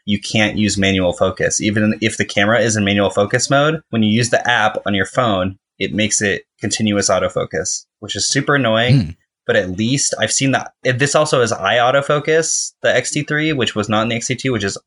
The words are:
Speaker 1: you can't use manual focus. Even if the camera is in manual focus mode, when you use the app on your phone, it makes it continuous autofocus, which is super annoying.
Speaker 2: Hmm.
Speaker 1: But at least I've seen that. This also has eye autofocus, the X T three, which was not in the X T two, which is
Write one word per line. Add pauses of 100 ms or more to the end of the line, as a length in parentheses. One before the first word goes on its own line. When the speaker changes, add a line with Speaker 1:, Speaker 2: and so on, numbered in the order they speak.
Speaker 1:
you
can't
use
manual
focus.
Even
if
the
camera
is
in
manual
focus
mode, (100)
when
you
use
the
app (100)
on
your
phone, (200)
it
makes
it (160)
continuous
autofocus, (140)
which
is
super
annoying.
Speaker 2:
Hmm. (380)
Speaker 1:
But
at
least
I've
seen
that. (120)
This
also
has
eye
autofocus, (100)
the
X
T
three,
which
was
not
in
the
X
T
two,
which
is